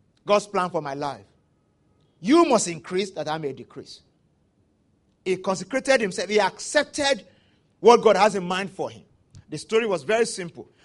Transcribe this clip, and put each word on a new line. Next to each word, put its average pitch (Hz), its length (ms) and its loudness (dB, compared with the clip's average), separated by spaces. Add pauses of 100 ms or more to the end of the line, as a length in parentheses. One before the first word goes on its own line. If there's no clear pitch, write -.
(260)
God's 202 200 2
plan 185 240 -2
for 170 120 -4
my 139 120 -8
life. 139 300 -8 (960)
You 302 240 4
must 247 240 2
increase 185 440 -6
that 151 160 -10
I 156 100 -6
may 147 140 -8
decrease." - 480 -18 (1200)
He 185 120 -2
consecrated 233 640 -2
himself. 185 280 -6
He 208 100 2
accepted 277 880 -2 (540)
what 220 220 8
God 208 140 4
has 196 180 4
in 190 100 -4
mind 185 260 -6
for 131 200 -10
him. 110 140 -20 (440)
The 151 100 -12
story 226 280 -2
was 180 160 -2
very 220 240 0
simple. 175 420 -12 (160)